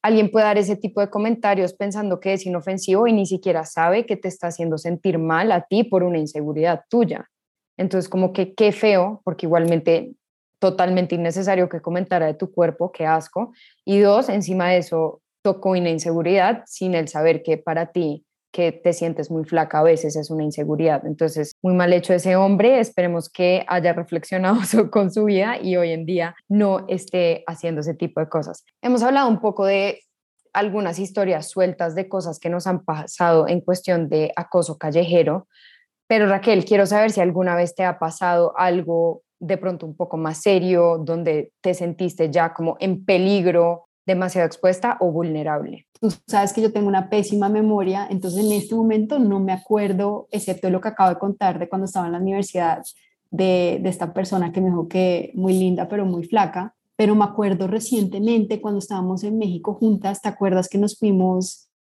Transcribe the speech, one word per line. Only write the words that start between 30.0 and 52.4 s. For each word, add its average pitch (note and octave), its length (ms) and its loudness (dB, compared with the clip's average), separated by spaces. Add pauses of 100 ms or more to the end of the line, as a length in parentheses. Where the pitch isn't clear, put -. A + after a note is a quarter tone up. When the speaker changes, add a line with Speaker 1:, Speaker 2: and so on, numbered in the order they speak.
Speaker 1:
algunas G3 460 -2
historias F#3 500 -2
sueltas F3 460 -2
de F#3+ 140 -6
cosas E3+ 280 -6
que - 120 -8
nos F3 180 -4
han F3+ 160 -2
pasado D#3+ 640 2
en F3 140 0
cuestión F3+ 480 -2
de D#3 260 0
acoso E3+ 420 -2
callejero, E3 680 0 (640)
pero G#3+ 160 4
Raquel, G3 380 2
quiero G3+ 200 4
saber G#3 260 4
si G3+ 100 0
alguna F3+ 340 2
vez F3 180 0
te F#3 120 -2
ha F3 120 -2
pasado E3+ 600 0
algo E3+ 640 0 (180)
de F3+ 180 -4
pronto F#3 280 -6
un D#3 100 -14
poco E3+ 220 -6
más D#3+ 240 -6
serio, F3+ 560 2
donde D#3+ 640 -4
te F3+ 120 0
sentiste E3+ 560 -4
ya E3 240 0
como E3 280 -4
en F#3+ 240 -4
peligro, F3+ 840 2 (180)
demasiado F#3 400 0
expuesta F#3 540 0
o F3+ 100 2
vulnerable. D3+ 800 -4 (140)
Speaker 2:
Tú A3 100 0 (160)
sabes G3+ 240 0
que A3 100 -2
yo A3 120 2
tengo G#3 160 0
una F#3+ 200 0
pésima G#3 380 0
memoria, G3+ 600 0
entonces F#3+ 340 -2
en G#3+ 80 2
este G#3 240 -2
momento A3+ 440 0
no G3+ 200 2
me F#3+ 140 0
acuerdo, G3+ 800 -2
excepto F#3+ 380 -4
lo F#3 120 0
que A3 80 -6
acabo G3 220 2
de F3 80 -4
contar G3 400 -2
de E3+ 100 -8
cuando F#3+ 160 -4
estaba F#3 220 -6
en E3+ 40 -6
la F3 80 -4
universidad, F#3 640 -2 (460)